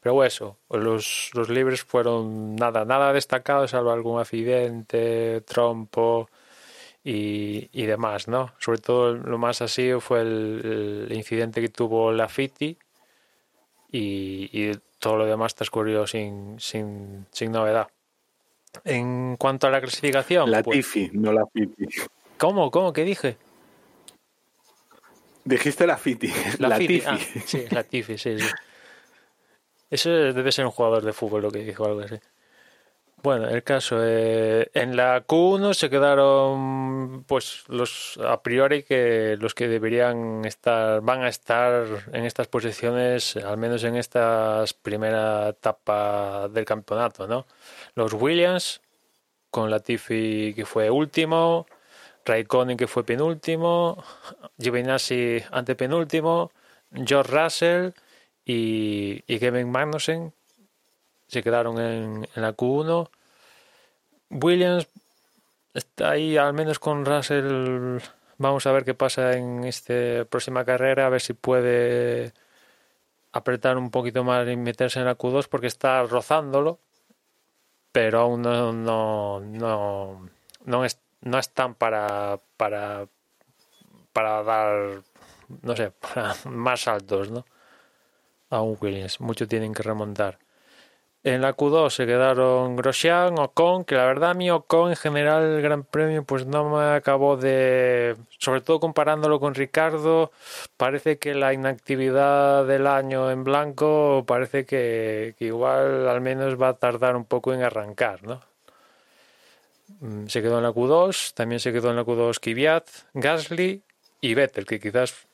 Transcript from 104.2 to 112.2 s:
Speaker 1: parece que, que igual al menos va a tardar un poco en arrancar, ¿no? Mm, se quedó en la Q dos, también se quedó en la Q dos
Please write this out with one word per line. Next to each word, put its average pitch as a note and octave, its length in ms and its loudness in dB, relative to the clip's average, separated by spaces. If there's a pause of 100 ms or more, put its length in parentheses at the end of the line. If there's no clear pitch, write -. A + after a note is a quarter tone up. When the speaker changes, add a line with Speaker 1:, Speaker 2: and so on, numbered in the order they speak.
Speaker 1:
parece B2+ 400 0
que, A2+ 720 -2
que A#2 80 -6
igual C3 600 0
al B2 140 2
menos C3 380 -2
va C3 100 4
a B2+ 60 0
tardar B2 420 0
un A#2+ 80 -6
poco B2+ 280 0
en B2+ 100 -2
arrancar, G#2 600 -4
¿no? B2 180 -12 (1600)
Mm, G#2+ 280 -10
se A2+ 140 -2
quedó A#2 160 2
en A#2 60 0
la A#2+ 80 2
Q A#2+ 160 0
dos, F3 460 2
también A#2 260 -4
se A#2+ 140 -2
quedó A#2+ 160 0
en A#2 60 0
la A#2+ 80 -2
Q A#2+ 120 0
dos A#2 240 0